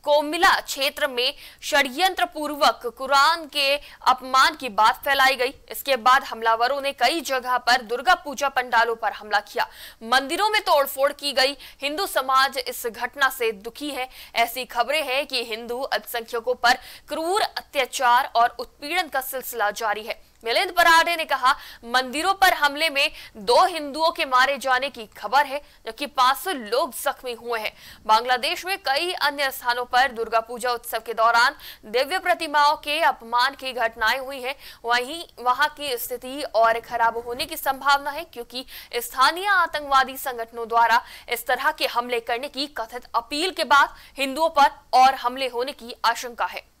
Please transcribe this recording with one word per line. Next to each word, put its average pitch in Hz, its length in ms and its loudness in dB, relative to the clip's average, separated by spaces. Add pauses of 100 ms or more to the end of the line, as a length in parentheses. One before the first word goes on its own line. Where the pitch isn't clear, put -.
कोमिला 302 580 2
क्षेत्र 285 460 -4
में 254 280 -2 (280)
षड्यंत्र 311 600 0
पूर्वक 294 640 -2 (120)
कुरान 285 480 2
के 277 300 0 (300)
अपमान 262 480 2
की 269 140 -10
बात 220 360 2
फैलाई 269 300 4
गई। 254 200 -2 (160)
इसके 262 260 -2
बाद 254 280 4
हमलावरों 233 560 0
ने 277 120 -2
कई 285 280 0
जगह 254 380 -2
पर 247 240 2
दुर्गा 240 320 2
पूजा 285 340 -2
पंडालों 233 480 2
पर 214 160 -2
हमला 208 280 -2
किया, - 260 -4 (360)
मंदिरों 277 480 0
में 427 120 2
तोड़फोड़ 277 500 2
की 285 200 -6
गई। 269 240 0 (240)
हिंदू 311 260 -4
समाज 269 520 2
इस - 280 -8
घटना 240 420 -2
से 226 240 -2
दुखी 226 380 -10
है। 254 180 -8 (260)
ऐसी 233 300 0
खबरें 277 380 -2
हैं 277 240 -2
कि 247 180 -6
हिंदू 233 360 -8
अल्पसंख्यकों 233 760 -6
पर 247 240 2 (300)
क्रूर 320 320 -2
अत्याचार 254 960 0
और 240 220 2
उत्पीड़न 302 500 -6
का 269 120 -2
सिलसिला 240 500 -4
जारी 208 320 -4
है। - 320 -12 (100)
मिलिंद 330 280 0
पराडे 339 440 4
ने 320 80 -4
कहा, 277 320 2 (280)
मंदिरों 262 500 0
पर 370 200 4
हमले 294 360 0
में 285 200 0 (260)
दो 240 280 4
हिंदुओं 320 460 0
के 330 140 -4
मारे 262 340 2
जाने 262 320 0
की 220 160 -14
खबर 254 400 0
है, 269 160 -8 (240)
जबकि 233 200 -8
पाँच 262 300 2
सौ 370 140 -6
लोग 254 440 -2
जख्मी 262 380 -6
हुए 233 280 -6
हैं। 214 120 -6 (340)
बांग्लादेश 247 600 2
में 381 120 -4
कई 311 340 -2
अन्य 285 380 -2
स्थानों 247 340 -4
पर 247 280 2
दुर्गा 226 280 -2
पूजा 240 320 -4
उत्सव 233 260 -6
के 226 160 -8
दौरान 233 420 4 (280)
दिव्य 269 340 -2
प्रतिमाओं 311 580 2
के 302 240 -4
अपमान 254 540 0
की 262 180 -10
घटनाएं 226 460 -2
हुई 269 220 -10
हैं। 254 140 -8 (300)
वहीं 247 400 -2 (140)
वहां 247 300 2
की 285 280 -6
स्थिति 254 460 -8
और 226 380 2
खराब 233 360 -2 (100)
होने 247 200 -6
की 311 100 -12
संभावना 277 540 0
है, 302 140 -10
क्योंकि 247 420 -12 (300)
स्थानीय 302 500 0
आतंकवादी 285 680 2
संगठनों 233 520 -8
द्वारा 233 360 4 (240)
इस - 180 -6
तरह 277 240 0
के 302 160 -4
हमले 240 340 -2
करने 240 280 -4
की 277 180 -6
कथित 240 480 -10
अपील 294 360 -2
के 311 140 -4
बाद 285 300 4 (220)
हिंदुओं 277 340 0
पर 294 200 4 (240)
और 254 200 8
हमले 254 340 -4
होने 240 240 -6
की 233 220 -16 (100)
आशंका 233 400 -2
है। - 360 -12